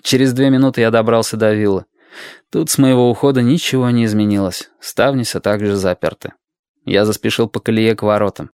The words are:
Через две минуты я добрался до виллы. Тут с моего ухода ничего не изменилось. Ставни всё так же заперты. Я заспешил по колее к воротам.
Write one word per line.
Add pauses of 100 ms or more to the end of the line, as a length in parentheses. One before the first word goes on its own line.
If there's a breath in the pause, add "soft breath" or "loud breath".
Через
две
минуты
я
добрался
до
виллы. (640 loud breath)
Тут
с
моего
ухода
ничего
не
изменилось. (100)
Ставни
всё
так
же
заперты. (520)
Я
заспешил
по
колее
к
воротам.